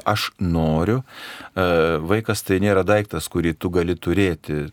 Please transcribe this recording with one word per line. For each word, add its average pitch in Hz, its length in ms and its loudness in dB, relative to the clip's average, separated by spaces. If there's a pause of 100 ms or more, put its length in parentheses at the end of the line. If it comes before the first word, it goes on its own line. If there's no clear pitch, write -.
aš - 340 0
noriu. 82 640 0 (520)
E, 92 100 0 (340)
vaikas 101 480 -2
tai 95 160 2
nėra 98 240 2
daiktas, 104 420 0
kurį 82 300 0
tu 95 120 -2
gali 87 260 0
turėti. 82 760 -2